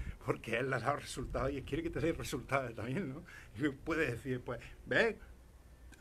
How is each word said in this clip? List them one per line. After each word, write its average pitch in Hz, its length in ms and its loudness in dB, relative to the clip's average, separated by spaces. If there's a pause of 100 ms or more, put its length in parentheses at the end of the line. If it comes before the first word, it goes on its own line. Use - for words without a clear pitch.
(240)
Porque 117 340 2
él 131 100 2
le 131 80 2
ha 117 40 2
dado 139 160 2
resultados 131 560 0
y 143 60 0
él 131 60 -4
quiere 151 180 -2
que 160 80 0
te 147 100 -2
dé 160 120 4
resultados 127 640 0
también, 131 340 -2
¿no? 147 160 -8 (320)
Y 143 140 2
puedes 151 400 2
decir, 123 320 -2
pues, 120 180 -4 (260)
"¿Ves? 196 300 6 (840)